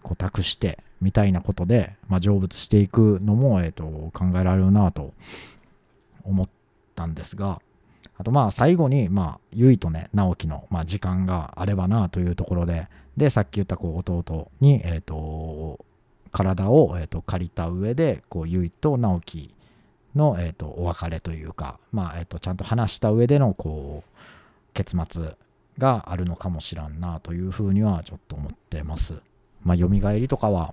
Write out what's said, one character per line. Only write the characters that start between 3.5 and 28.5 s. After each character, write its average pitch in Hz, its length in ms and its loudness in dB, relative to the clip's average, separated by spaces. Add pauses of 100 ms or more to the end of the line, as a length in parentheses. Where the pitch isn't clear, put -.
え 82 60 0
ー 78 40 -6
と、 - 120 -10 (280)
考 90 140 -2 (120)
え 92 60 2
ら 92 120 4
れ 95 60 4
る 95 100 6
な 101 200 6
と 71 220 -10 (1080)
思 95 200 0
っ 92 60 -2 (460)
た 85 120 -8
ん 82 80 -6
で - 100 -10
す - 100 -14
が、 95 280 -6 (560)
あ 95 60 -10
と、 117 60 -2
ま 131 160 4
あ、 101 40 0
最 160 260 4
後 156 120 2
に、 131 200 2
ま 139 300 0
あ、 - 20 -20 (140)
結 120 240 8
と 85 120 -2
ね、 80 240 -6
直 95 220 4
樹 - 100 -8
の、 73 240 -6
ま 85 100 0
あ、 80 40 -4
時 92 140 -4
間 92 280 0
が 87 300 -4
あ 95 100 -4
れ 101 80 0
ば 92 120 0
な 101 220 2
と 90 120 -4
い 90 40 0
う 87 100 0
と - 100 -4
こ 90 120 -2
ろ 85 100 0
で、 85 220 -4 (280)
で、 147 140 4
さ 107 120 2
っ - 20 0
き - 120 -8
言 98 80 0
っ - 20 -4
た、 87 100 -4
こ 85 140 -6
う、 80 80 -4
弟 85 520 -4 (100)
に、 139 240 6
え 82 140 -2
ー - 40 -4
と、 78 840 -10 (460)
体 95 400 0
を、 123 280 6
え 78 60 -4
ー - 20 -8
と、 82 140 -8
借 90 240 -6
り 82 60 -8
た 82 180 -6
上 98 260 -4
で、 131 340 -2
こ 82 140 -8
う、 - 40 -6
結 92 240 -2 (100)
と 147 160 0
直 120 240 0
樹 - 340 -16 (600)
の、 147 260 2
え 82 100 -2
ー - 40 -14
と、 76 120 -10
お 85 180 -8
別 85 260 -4
れ 80 100 -6
と 85 120 -8
い 78 120 -10
う 78 80 -14
か、 - 260 -10 (140)
ま 90 200 -4
あ、 82 60 -8
え 82 40 -8
ー - 20 -8
と、 85 140 -12
ち - 100 -8
ゃ 90 60 -4
ん - 20 -6
と 92 80 -8
話 113 280 -2
し - 80 -8
た 110 100 2
上 117 160 6
で 143 120 4
の、 120 140 4
こ 73 540 -8
う、 - 640 -20
結 - 240 -6 (140)
末 80 260 -10 (400)
が 123 320 2
あ 95 80 -6
る 90 80 -2
の 85 120 -4
か - 120 -8
も 82 120 -4
し - 140 -10
ら 78 140 -10
ん 78 120 -10
な 85 200 -6
と 85 140 -10
い 87 120 -6
う 95 40 -4
ふ 101 160 -4
う 95 80 2
に 104 80 4
は 95 200 0
ち - 100 -16
ょ - 40 -14
っ - 20 -18 (100)
と 73 80 -12
思 71 120 -8
っ - 40 -10